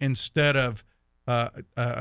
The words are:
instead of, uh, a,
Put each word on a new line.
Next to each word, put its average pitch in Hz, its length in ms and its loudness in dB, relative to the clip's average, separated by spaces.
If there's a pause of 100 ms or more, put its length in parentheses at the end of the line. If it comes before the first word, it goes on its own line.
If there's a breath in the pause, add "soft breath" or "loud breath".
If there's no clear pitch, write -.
instead 143 560 0
of, 123 280 -2 (420)
uh, 120 220 0 (280)
a, 120 240 -2